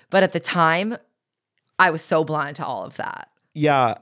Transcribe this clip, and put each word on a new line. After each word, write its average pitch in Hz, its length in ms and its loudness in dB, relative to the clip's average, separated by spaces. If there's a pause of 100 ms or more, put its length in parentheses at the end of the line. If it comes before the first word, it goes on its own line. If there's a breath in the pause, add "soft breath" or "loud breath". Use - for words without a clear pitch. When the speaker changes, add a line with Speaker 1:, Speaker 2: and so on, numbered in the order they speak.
(120 soft breath)
Speaker 1:
But 190 100 4
at 185 100 2
the 170 80 -4
time, 175 580 0 (840)
I 180 120 6
was 160 100 -4
so 160 220 0
blind 147 340 -6
to 175 80 -10
all 104 180 -8
of - 140 -16
that. - 320 -10 (240)
Speaker 2:
Yeah, 139 480 2